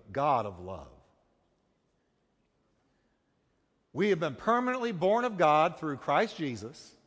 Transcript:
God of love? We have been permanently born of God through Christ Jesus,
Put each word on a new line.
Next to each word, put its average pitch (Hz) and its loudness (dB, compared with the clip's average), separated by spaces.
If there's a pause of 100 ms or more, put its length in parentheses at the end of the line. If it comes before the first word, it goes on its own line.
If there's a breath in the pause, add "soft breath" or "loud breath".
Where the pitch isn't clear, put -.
(120)
God 135 2
of 95 -10
love? 90 -12 (3000)
We 196 2
have 180 2
been 151 -2
permanently 247 -2
born 202 2
of 220 -4
God 160 4
through 147 -6
Christ 175 0
Jesus, 123 -10 (140)